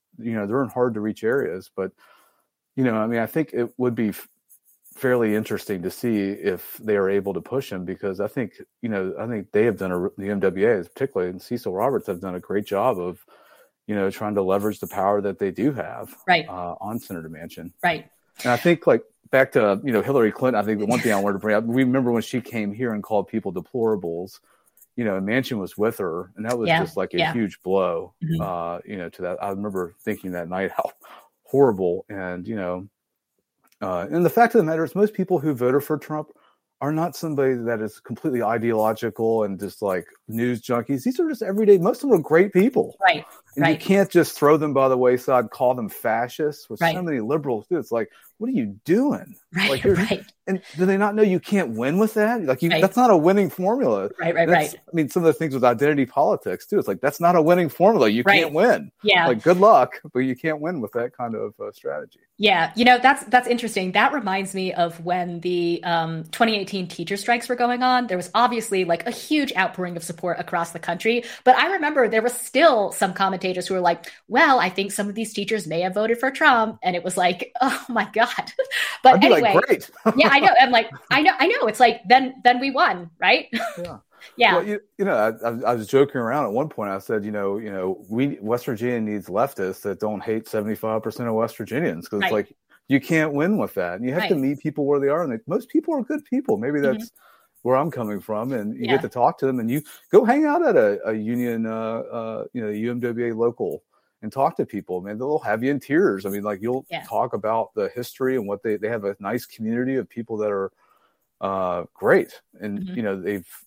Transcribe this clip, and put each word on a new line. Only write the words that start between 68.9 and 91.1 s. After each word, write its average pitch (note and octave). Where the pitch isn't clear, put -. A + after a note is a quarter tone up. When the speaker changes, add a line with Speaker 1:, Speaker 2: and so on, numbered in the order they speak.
Speaker 2:
a A#3+
huge D4
outpouring F3+
of E3
support F3
across E3+
the E3
country. A3
But -
I D#4
remember D4+
there A3
was A#3+
still B3+
some F#3
commentators F#3
who G3
were F#3
like, F3
"Well, C4+
I F#3
think G3
some G3+
of G3+
these A3
teachers G3+
may D#3+
have F3+
voted A3
for C4
Trump." B3
And F3+
it F3
was F#3
like, F3+
<laughs> -
"Oh C4
my A3
God." A3
<laughs> -
But B3+
Speaker 1:
I'd F#3+
be D#4+
Speaker 2:
anyway, -
Speaker 1:
like, E3+
"Great." -
<laughs> A3
Speaker 2:
yeah, D#4
I C#4
know. E4+
I'm B3+
like, A#3
I C#4
know, F4
I D4
know. A4
It's G#3+
like, A#3
then, C4
then B3
we C4+
won, F3+
right? G#3
<laughs> A3+
Speaker 1:
Yeah. F3
Speaker 2:
Yeah. G#3+
Speaker 1:
Well, E3+
you, G#3
you G3+
know, F#3
I, A2+
I, A#2
I B2
was A2
joking C3+
around B2
at G#2
one C3
point. G#2+
I F#2+
said, G#2
you G#2+
know, G2+
you A2
know, F#2+
we, C3
West A2+
Virginia A#2+
needs G#2
leftists F#2+
that G2
don't G#2+
hate A2
seventy-five A2
percent A#2